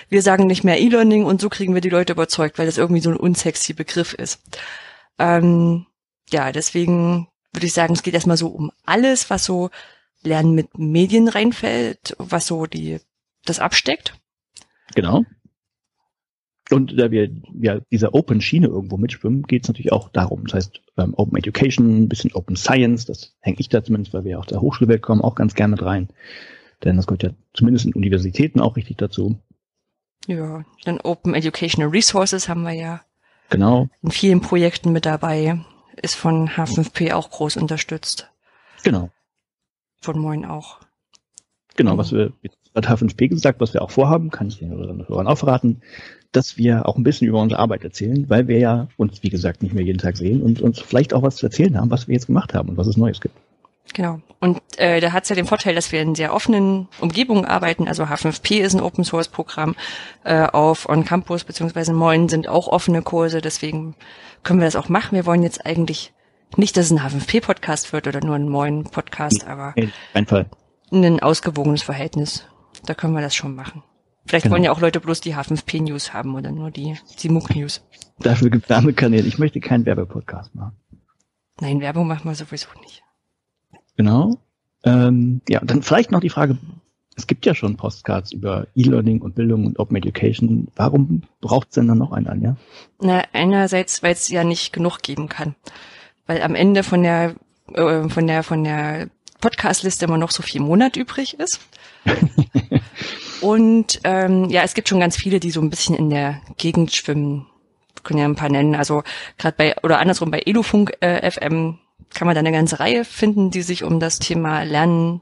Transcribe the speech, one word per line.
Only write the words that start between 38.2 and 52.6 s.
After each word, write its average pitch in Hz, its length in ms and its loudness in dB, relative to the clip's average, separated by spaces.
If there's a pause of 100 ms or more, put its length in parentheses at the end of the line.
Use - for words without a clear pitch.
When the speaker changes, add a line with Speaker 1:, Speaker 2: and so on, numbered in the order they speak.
Speaker 2:
Genau. 90 280 0 (880)
Speaker 1:
Von 156 180 -6
Moin 156 260 -4
auch. 156 360 -14 (960)
Speaker 2:
Genau, 107 180 4
Speaker 1:
Mhm. - 40 0
Speaker 2:
was 104 120 -2
wir, 107 220 0 (100)
jetzt - 160 -16 (160)
hat 113 140 0
H 117 80 4
fünf 110 200 -2
P 117 120 2
gesagt, 160 320 0
was 113 120 0
wir - 100 -2
auch 98 100 -10
vorhaben, 156 380 2
kann - 180 -6
ich 110 100 -10
den 85 120 -10
Hörerinnen 92 320 -10
und - 60 -12
Hörern 98 200 -2
auch 120 100 2
verraten, 127 420 2 (520)
dass - 260 0
wir 117 280 2
auch - 100 0
ein 127 60 0
bisschen 123 260 2
über 110 120 2
unsere 110 200 0
Arbeit 107 220 0
erzählen, 139 460 -4
weil 123 180 4
wir 120 120 2
ja 120 300 2 (100)
uns, 101 240 -2
wie 95 80 -2
gesagt, 90 320 -4
nicht 90 120 -4
mehr 95 100 0
jeden 92 140 -2
Tag 90 200 -4
sehen 98 240 0
und 113 180 0
uns 117 200 0
vielleicht - 340 0
auch 123 80 2
was 135 140 0
zu - 100 -4
erzählen 147 320 2
haben, 113 120 0
was 120 180 -4
wir 127 60 0
jetzt 123 120 -2
gemacht - 260 0
haben 90 160 -2